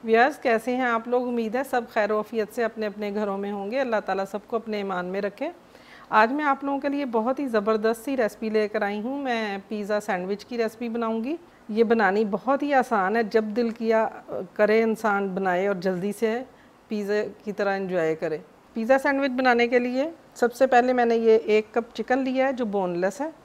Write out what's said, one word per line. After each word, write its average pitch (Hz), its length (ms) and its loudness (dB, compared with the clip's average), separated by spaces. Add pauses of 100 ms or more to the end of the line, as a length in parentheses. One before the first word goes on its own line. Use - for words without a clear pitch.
Viewers, 226 340 4
कैसे 240 340 0
हैं 254 140 0
आप 233 220 -2
लोग? 247 200 0
उम्मीद 233 280 -2
है 262 80 0
सब 247 260 -2
खैर 214 220 0
आफियत 214 400 -2
से 240 100 -2
अपने 220 240 -4
अपने 208 260 -6
घरों 202 260 -4
में 202 140 -6
होंगे। 202 260 -4
अल्लाह 233 220 0
ताला 196 240 -4
सबको 208 340 -8
अपने 214 220 -6
ईमान 185 260 -4
में 190 140 -4
रखे। 208 320 -6 (600)
आज 220 200 4
मैं 302 120 -2
आप 277 200 0
लोगों 277 160 -2
के 285 80 -2
लिए 285 160 -2
बहुत 233 340 -2
ही 285 80 -4
ज़बरदस्त 220 580 0
सी 277 120 -2
recipe 220 340 -2
लेकर 214 340 0
आई 208 160 -4
हूँ। 269 220 -6
मैं 220 380 -4
पिज़्ज़ा 208 400 -4
sandwich 196 440 -4
की 247 120 -10
recipe 226 320 -4
बनाऊँगी। 226 500 -4 (320)
ये 220 140 4
बनानी 214 400 4
बहुत 226 380 0
ही 285 100 -2
आसान 220 440 2
है। 233 120 0
जब 214 260 0
दिल 233 180 0
किया, 220 320 2
अ, - 380 -8 (140)
करे 220 260 4
इंसान 202 520 0
बनाए 185 320 0
और 202 140 0
जल्दी 190 320 -2
से 220 240 -2 (520)
पिज़्ज़ा 208 340 -2 (220)
की 208 80 -8
तरह 196 200 0
enjoy 180 420 0
करे। 156 300 -6 (320)
पिज़्ज़ा 233 220 4
sandwich 277 340 0
बनाने 247 360 4
के 247 100 4
लिए 254 360 -2 (200)
सबसे 247 320 2
पहले 247 260 4
मैंने 233 240 4
ये 226 200 6 (220)
एक 214 160 -4
cup 233 220 -2
chicken 254 220 0
लिया 262 280 0
है 277 60 0
जो 247 120 -2
boneless 190 560 -2
है। 311 140 -6 (100)